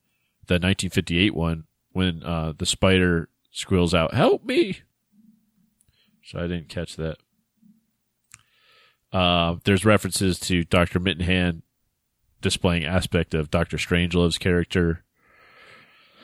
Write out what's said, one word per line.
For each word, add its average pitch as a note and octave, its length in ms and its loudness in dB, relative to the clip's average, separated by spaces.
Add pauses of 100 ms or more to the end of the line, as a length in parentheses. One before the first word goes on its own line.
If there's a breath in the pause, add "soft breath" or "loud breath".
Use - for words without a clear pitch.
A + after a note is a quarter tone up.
(460)
the F2+ 120 2
nineteen F2+ 320 -2
fifty-eight F2+ 440 0
one, E2 300 -4 (280)
when, F2+ 300 -2
uh, D#2+ 340 -4
the F2+ 100 -6
spider F2+ 640 2 (220)
squeals F2 440 0
out, E2 200 0
"Help A#3 300 2
me!" A#3+ 360 -2 (1400)
So - 140 -12
I F2 40 -4
didn't F2 260 -6
catch - 280 -10
that. D#2+ 220 -6 (1900 soft breath)
Uh, F2 520 2
there's G2 200 2
references G2 560 2
to F2 240 0
Doctor F2 360 0
Mittenhand F2 600 -2 (800)
displaying F2 420 0
aspect E2+ 500 -2
of D2+ 160 -2
Doctor E2+ 260 -2
Strangelove's F2 640 0
character. F2 680 0 (1200 soft breath)